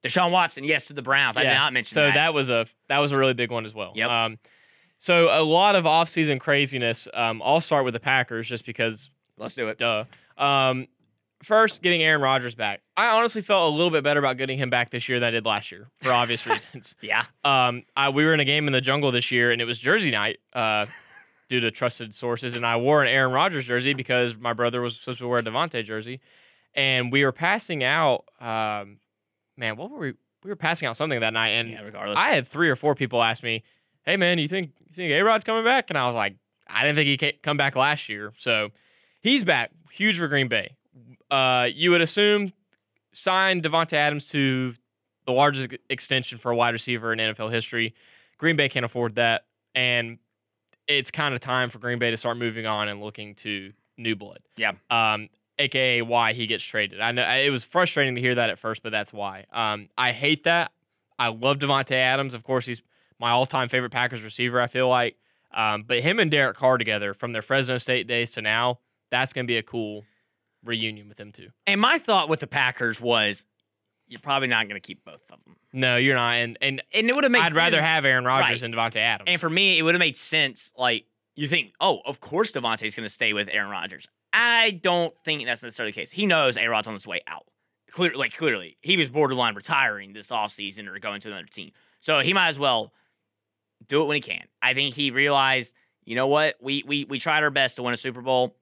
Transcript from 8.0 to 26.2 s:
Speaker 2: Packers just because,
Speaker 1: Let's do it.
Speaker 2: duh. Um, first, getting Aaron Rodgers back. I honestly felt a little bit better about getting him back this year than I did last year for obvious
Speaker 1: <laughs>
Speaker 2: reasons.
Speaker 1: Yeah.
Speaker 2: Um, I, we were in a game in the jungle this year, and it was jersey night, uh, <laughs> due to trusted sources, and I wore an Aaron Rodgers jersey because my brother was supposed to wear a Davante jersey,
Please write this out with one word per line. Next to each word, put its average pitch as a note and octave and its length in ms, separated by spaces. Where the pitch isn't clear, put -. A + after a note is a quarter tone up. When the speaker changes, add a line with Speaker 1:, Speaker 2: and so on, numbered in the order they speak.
Speaker 2:
Packers A#2+ 480
just A#2 180
because, A2+ 440
Speaker 1:
Let's A#2 160
do A#2 140
it. A2 100
Speaker 2:
duh. A2+ 260
Um, C3+ 500
first, A3 400
getting F3 200
Aaron D#3 180
Rodgers C3 340
back. G#2+ 280
I A3 200
honestly A3+ 260
felt F3 300
a - 20
little E3+ 160
bit D3+ 140
better D3 160
about C3 160
getting C3 220
him B2+ 120
back A#2+ 200
this A#2 180
year B2 120
than A#2+ 80
I - 20
did A2+ 160
last G#2+ 260
year G#2 240
for C3 160
obvious A#2+ 340
Speaker 1:
<laughs> - 0
Speaker 2:
reasons. - 540
Speaker 1:
Yeah. G#2+ 240
Speaker 2:
Um, B2+ 400
I, C#3 140
we D3 160
were D#3+ 80
in D3+ 60
a C#3+ 40
game D3 220
in C#3 80
the B2+ 60
jungle C3+ 300
this A#2+ 220
year, A#2+ 200
and A#2 100
it - 20
was A#2 140
jersey D#3+ 320
night, G#2+ 280
uh, G#2+ 340
<laughs> - 320
due B2+ 120
to A2+ 100
trusted A#2 440
sources, A#2+ 420
and A#2+ 100
I A#2 100
wore C#3 260
an B2+ 60
Aaron C3 240
Rodgers D3 340
jersey B2 280
because B2 420
my A#2 160
brother A#2+ 300
was A#2 140
supposed B2 240
to B2 80
wear A#2+ 100
a A#2 40
Davante A#2+ 420
jersey, A2 360